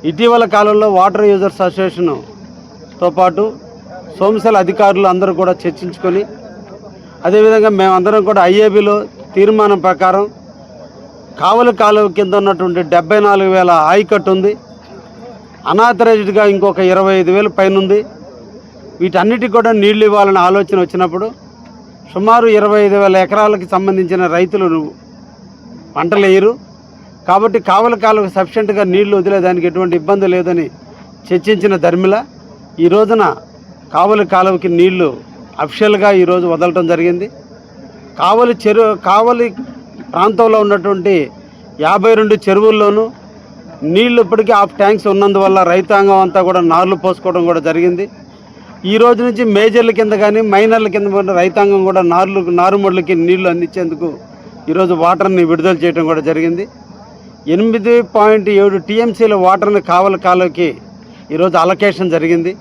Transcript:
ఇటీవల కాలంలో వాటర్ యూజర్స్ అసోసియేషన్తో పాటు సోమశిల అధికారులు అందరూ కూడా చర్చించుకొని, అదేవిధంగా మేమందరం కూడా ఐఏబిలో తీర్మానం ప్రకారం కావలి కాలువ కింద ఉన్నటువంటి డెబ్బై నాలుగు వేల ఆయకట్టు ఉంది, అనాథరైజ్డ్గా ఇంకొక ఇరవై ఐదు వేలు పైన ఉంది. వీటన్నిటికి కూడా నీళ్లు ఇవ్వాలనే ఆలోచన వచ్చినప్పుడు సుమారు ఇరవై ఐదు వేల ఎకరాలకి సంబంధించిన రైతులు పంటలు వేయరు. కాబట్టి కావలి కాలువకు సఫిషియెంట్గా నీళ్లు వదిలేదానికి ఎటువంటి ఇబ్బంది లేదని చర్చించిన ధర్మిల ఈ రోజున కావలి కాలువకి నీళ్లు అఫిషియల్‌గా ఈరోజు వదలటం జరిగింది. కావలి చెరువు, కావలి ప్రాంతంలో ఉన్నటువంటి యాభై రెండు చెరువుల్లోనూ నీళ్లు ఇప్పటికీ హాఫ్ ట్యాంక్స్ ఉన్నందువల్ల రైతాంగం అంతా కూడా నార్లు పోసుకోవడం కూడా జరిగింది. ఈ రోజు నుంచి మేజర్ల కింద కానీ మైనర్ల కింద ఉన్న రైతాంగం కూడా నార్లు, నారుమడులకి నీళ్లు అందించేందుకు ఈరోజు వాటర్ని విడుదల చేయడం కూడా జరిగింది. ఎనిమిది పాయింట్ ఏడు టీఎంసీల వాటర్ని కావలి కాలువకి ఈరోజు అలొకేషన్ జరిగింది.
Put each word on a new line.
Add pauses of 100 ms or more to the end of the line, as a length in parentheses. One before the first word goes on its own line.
(100)
ఇటీవల (100)
కాలంలో (120)
వాటర్
యూజర్స్
అసోసియేషన్తో (100)
పాటు (760)
సోమశిల
అధికారులు
అందరూ
కూడా (100)
చర్చించుకొని, (1040)
అదేవిధంగా (100)
మేమందరం
కూడా (120)
ఐఏబిలో (400)
తీర్మానం
ప్రకారం (1120)
కావలి
కాలువ (100)
కింద
ఉన్నటువంటి (100)
డెబ్బై
నాలుగు
వేల (200)
ఆయకట్టు
ఉంది, (1200)
అనాథరైజ్డ్గా
ఇంకొక (120)
ఇరవై
ఐదు
వేలు
పైన
ఉంది. (1000)
వీటన్నిటికి
కూడా (120)
నీళ్లు
ఇవ్వాలనే
ఆలోచన
వచ్చినప్పుడు (840)
సుమారు (120)
ఇరవై
ఐదు
వేల
ఎకరాలకి
సంబంధించిన (140)
రైతులు (1300)
పంటలు
వేయరు. (760)
కాబట్టి (120)
కావలి
కాలువకు
సఫిషియెంట్గా (120)
నీళ్లు
వదిలేదానికి
ఎటువంటి
ఇబ్బంది
లేదని (600)
చర్చించిన (100)
ధర్మిల (680)
ఈ
రోజున (720)
కావలి (100)
కాలువకి (120)
నీళ్లు (540)
అఫిషియల్‌గా (120)
ఈరోజు
వదలటం
జరిగింది. (920)
కావలి (100)
చెరువు, (200)
కావలి (680)
ప్రాంతంలో
ఉన్నటువంటి (720)
యాభై
రెండు (100)
చెరువుల్లోనూ (920)
నీళ్లు
ఇప్పటికీ
హాఫ్
ట్యాంక్స్
ఉన్నందువల్ల (140)
రైతాంగం
అంతా
కూడా (120)
నార్లు
పోసుకోవడం
కూడా
జరిగింది. (880)
ఈ
రోజు
నుంచి (120)
మేజర్ల
కింద (100)
కానీ (140)
మైనర్ల
కింద (140)
ఉన్న (100)
రైతాంగం
కూడా (120)
నార్లు, (200)
నారుమడులకి (120)
నీళ్లు
అందించేందుకు (600)
ఈరోజు
వాటర్ని
విడుదల
చేయడం
కూడా
జరిగింది. (880)
ఎనిమిది (200)
పాయింట్ (140)
ఏడు
టీఎంసీల (120)
వాటర్ని
కావలి
కాలువకి (680)
ఈరోజు
అలొకేషన్
జరిగింది.